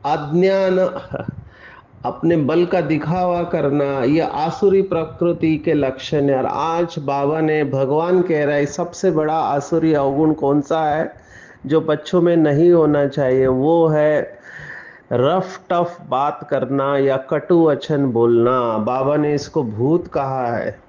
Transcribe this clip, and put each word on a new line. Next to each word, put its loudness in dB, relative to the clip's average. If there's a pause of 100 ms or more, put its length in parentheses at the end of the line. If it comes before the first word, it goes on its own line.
अज्ञान 2 (1120)
अपने 0
बल 2
का 0
दिखावा -2
करना, -2
यह 2
आसुरी 0
प्रकृति -2
के -2
लक्षण 0
है। 2
और -2
आज -2
बाबा -2
ने, 0
भगवान 0
कह 0
रहा 0
है, 0
सबसे -4
बड़ा 0
आसुरी 0
अवगुण 2
कौन 0
सा -2
है -4 (540)
जो 2
बच्चों 0
में 4
नहीं 4
होना 4
चाहिए, 2
वो 2
है 0 (760)
रफ 0 (100)
टफ -2 (100)
बात -4
करना -2
या 2
कटु 0
वचन 0
बोलना। 2
बाबा -2
ने 0
इसको -4
भूत -2
कहा -4
है। -6 (100)